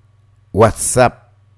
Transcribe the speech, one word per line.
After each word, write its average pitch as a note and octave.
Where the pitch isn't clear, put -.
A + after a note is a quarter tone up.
WhatsApp, -